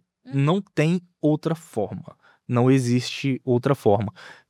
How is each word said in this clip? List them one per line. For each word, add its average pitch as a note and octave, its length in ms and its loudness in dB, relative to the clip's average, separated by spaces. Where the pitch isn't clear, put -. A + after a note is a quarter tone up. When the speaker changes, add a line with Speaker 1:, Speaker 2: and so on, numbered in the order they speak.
Speaker 1:
Hum. B3+ 80 -16
Speaker 2:
Não D3 280 0
tem E3 380 -2
outra D#3 320 0
forma. G2+ 600 -10
Não B2 240 2
existe B2 720 0
outra B2+ 320 0
forma. G2+ 360 2